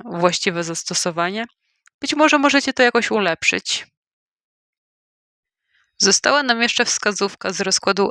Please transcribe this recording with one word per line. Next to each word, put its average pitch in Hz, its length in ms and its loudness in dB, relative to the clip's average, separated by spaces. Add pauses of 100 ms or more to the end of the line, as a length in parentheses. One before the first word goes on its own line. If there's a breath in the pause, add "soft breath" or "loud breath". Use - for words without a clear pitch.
właściwe 175 580 0
zastosowanie. 170 800 -4 (560)
Być 285 140 -4
może 302 220 4
możecie 277 360 2
to 262 100 2
jakoś 233 280 2
ulepszyć. - 760 -2 (2000)
Została 269 460 2
nam 233 180 0
jeszcze 233 240 0
wskazówka 196 680 -4
z 170 80 -6
rozkładu 196 500 0